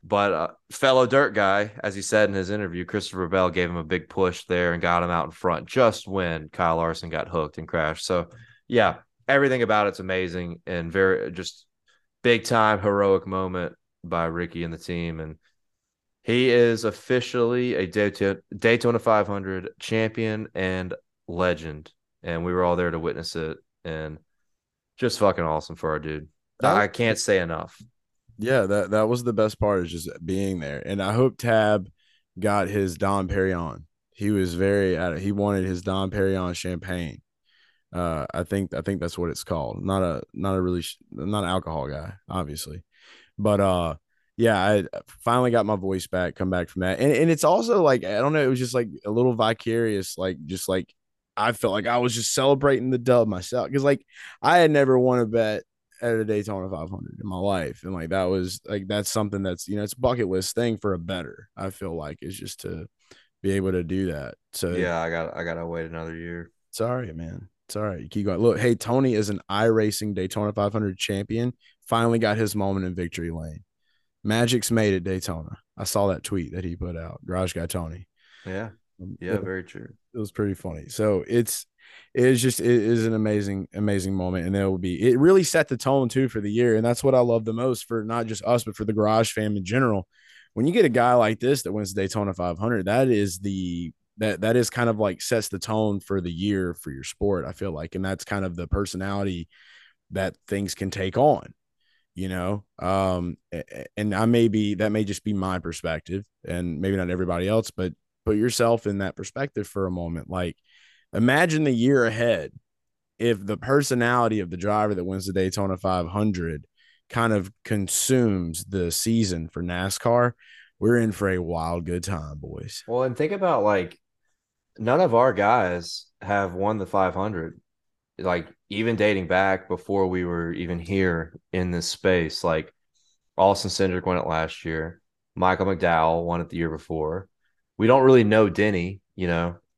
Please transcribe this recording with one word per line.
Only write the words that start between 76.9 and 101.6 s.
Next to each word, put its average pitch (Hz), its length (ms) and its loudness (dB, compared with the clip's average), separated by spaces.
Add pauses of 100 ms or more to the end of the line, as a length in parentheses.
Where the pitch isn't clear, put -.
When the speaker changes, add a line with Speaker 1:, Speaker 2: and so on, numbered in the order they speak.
Speaker 2:
out, 82 280 -12
Garage 92 280 -2
Guy 82 140 -6
Tony. 87 400 -8 (380)
Speaker 1:
Yeah. 101 260 -8 (300)
Speaker 2:
Um, 90 200 -14
Speaker 1:
Yeah, 90 140 -4
Speaker 2:
it, 98 100 -4
Speaker 1:
very 92 200 -8
true. - 240 -18 (260)
Speaker 2:
it 120 40 -8
was 107 140 -8
pretty 101 220 -2
funny. 80 340 -10
So 104 380 0
it's, - 380 0 (480)
it 123 140 4
is 123 160 6
just, 127 180 0
it - 60 -2
is 113 400 4
an 113 80 0
amazing, 104 580 0
amazing 98 420 0
moment. 90 320 -2
And 98 80 0
there 98 160 2
will 92 80 -2
be, 90 220 -4
it 123 180 6
really 185 240 6
set 160 260 0
the 120 100 -4
tone 135 320 2
too 131 180 0
for 110 120 -6
the 101 120 -4
year. 117 240 4
And 113 80 2
that's 120 180 0
what 135 120 4
I 123 60 8
love 117 260 2
the 113 80 -2
most 123 320 -2
for 113 180 -4
not 117 220 -2
just 107 180 -8
us, 117 200 2
but 107 120 -10
for 110 80 -6
the 107 80 0
Garage 110 400 2
fam 107 240 -2
in 95 80 -4
general. 110 420 0 (460)
When 120 140 0
you 170 60 2
get 214 120 6
a 135 60 4
guy 123 240 6
like 110 260 4
this 127 220 2
that 92 100 -6
wins 101 220 -4
the 101 80 -2
Daytona 101 320 -2
five 87 240 -4
hundred, 107 280 -2
that 127 220 4
is 101 300 2
the, 90 540 -4 (260)
that, 101 240 -2
that 110 120 2
is 120 140 4
kind 120 220 0
of 107 80 -2
like 98 240 -2
sets 110 260 -2
the 98 100 -6
tone 107 400 -2
for 98 220 -4
the 87 100 -4
year 92 440 -2
for - 160 -12
your 67 140 -12
sport, 98 420 -2
I 98 60 -8
feel 95 200 -8
like. 78 220 -10
And 95 100 -4
that's 95 200 -4
kind 98 200 -4
of 87 100 -6
the 85 140 -8
personality 95 800 -4 (600)
that 95 260 -4 (100)
things 101 280 -4
can 95 160 -4
take 95 260 -4
on, 135 380 2 (600)